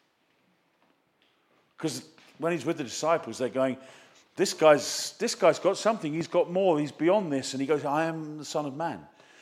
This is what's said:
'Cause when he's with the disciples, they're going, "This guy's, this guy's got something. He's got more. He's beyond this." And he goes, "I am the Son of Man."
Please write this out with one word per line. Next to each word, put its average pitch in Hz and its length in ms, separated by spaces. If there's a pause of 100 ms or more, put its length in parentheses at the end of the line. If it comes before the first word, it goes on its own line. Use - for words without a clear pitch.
(1800)
'Cause 127 280 (320)
when 165 140
he's 147 120
with 160 120
the 143 80
disciples, 117 540
they're 123 100
going, 131 300 (580)
"This 185 160
guy's, - 640
this 226 160
guy's 160 240
got 180 200
something. 196 340
He's 160 160
got 175 220
more. 180 280
He's 147 140
beyond 175 400
this." 131 220
And 131 60
he 135 60
goes, 147 200
"I 147 180
am 156 320
the 147 80
Son 151 220
of 135 100
Man." 143 300 (360)